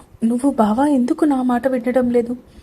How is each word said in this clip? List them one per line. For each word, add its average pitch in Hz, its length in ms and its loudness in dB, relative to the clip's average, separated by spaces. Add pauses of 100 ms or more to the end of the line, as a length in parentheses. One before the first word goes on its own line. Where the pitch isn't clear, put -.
(240)
నువ్వు 247 280 0
బావా 233 360 2
ఎందుకు 294 380 0
నా 269 160 2
మాట 247 260 0
వినడం 254 420 0
లేదు? 240 260 0 (280)